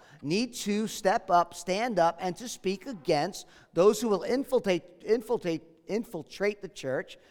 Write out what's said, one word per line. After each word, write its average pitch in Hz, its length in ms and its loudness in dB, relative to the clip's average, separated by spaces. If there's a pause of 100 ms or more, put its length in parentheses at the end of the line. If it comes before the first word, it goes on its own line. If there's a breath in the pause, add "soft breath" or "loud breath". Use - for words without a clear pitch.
(240 loud breath)
need 202 320 0
to 208 320 -2
step - 420 0
up, 175 240 4
stand 202 460 -2
up, 165 200 4
and 180 180 -4
to 240 120 -14
speak - 380 -6
against 170 580 -2 (280 soft breath)
those 214 280 6
who 240 60 -2
will 190 160 0
infiltrate, 202 580 0 (240)
infiltrate 208 560 -2 (280)
infiltrate 208 720 -4
the 185 80 -12
church 143 480 -6 (140 soft breath)